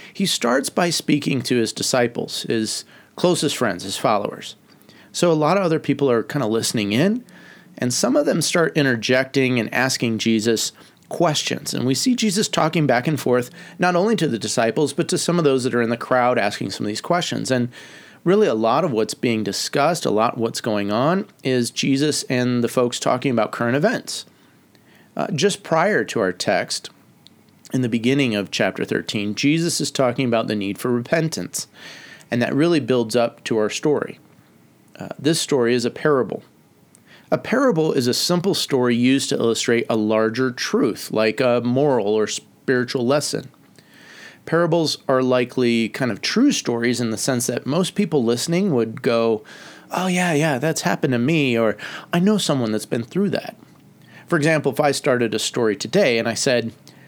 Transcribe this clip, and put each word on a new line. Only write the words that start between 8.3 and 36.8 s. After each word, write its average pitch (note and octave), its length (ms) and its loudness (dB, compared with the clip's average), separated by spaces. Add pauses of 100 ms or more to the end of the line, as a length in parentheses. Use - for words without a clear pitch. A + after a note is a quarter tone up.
start E3 340 0
interjecting B2+ 840 2
and - 160 -2
asking B2 440 0
Jesus A2 560 0 (340)
questions. - 680 -2
And - 120 -2
we C3 100 0
see B3+ 180 2
Jesus A3 360 0
talking D#3 360 0
back B2 220 2
and D3+ 120 0
forth, B2 300 0 (300)
not F3+ 160 2
only G3+ 220 2
to D#3+ 100 0
the A#2 120 -2
disciples, A2+ 520 0
but - 160 -2
to F3+ 100 0
some E3+ 200 0
of E3 80 4
those C3+ 180 4
that B2 100 -2
are A#2+ 80 2
in A2+ 80 0
the A#2+ 60 0
crowd B2 420 2
asking G#2 340 -2
some - 140 -6
of G#2 40 -2
these G#2+ 120 -6
questions. B2 500 -2
And B2 180 0 (540)
really G3 240 4
a C3 60 2
lot A2+ 320 2
of D#3 60 0
what's G#2+ 220 0
being A2+ 300 -2
discussed, C#3+ 640 0
a A#2+ 60 0
lot A2 220 2
of - 60 -6
what's A2+ 220 -2
going G#2 300 -2
on, D#3+ 360 0 (160)
is B2+ 280 0
Jesus C#3 520 0
and B2 400 0
the A#2 60 0
folks B2 300 0
talking B2 320 0
about A2+ 200 0
current A#2+ 240 -2
events. F#3 500 -2 (920)
Uh, - 140 -2
just E3+ 320 0
prior E3 420 2
to - 140 -4
our F#2+ 120 2
text, - 580 -2 (840)
in C3 80 0
the B2 80 0
beginning A#2+ 460 2
of G2+ 160 -4
chapter - 340 0
thirteen, G#2 480 -4
Jesus D#3+ 480 0
is D3+ 100 -4
talking B2+ 360 0
about A2+ 200 0
the G#2+ 80 -2
need G2+ 220 -4
for B2+ 140 -4
repentance, D#3 760 -2 (600)
and A#2+ 120 0
that B2 120 -2
really D#3 280 2
builds A#2+ 340 0
up A#2+ 300 -2
to A2+ 120 0
our G#2 120 0
story. - 500 -2 (800)
Uh, F#2+ 100 -12 (100)
this D#3+ 240 0
story A#2+ 320 2
is A#2+ 100 0
a A#2 80 -2
parable. C3 520 0 (880)